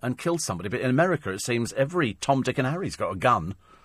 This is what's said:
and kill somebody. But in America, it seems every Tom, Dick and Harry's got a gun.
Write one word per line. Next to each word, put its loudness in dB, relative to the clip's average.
and -2
kill 0
somebody. -4
But -2
in 2
America, 2
it -6
seems 0
every 0
Tom, 2
Dick -2
and 2
Harry's -4
got -2
a -6
gun. 2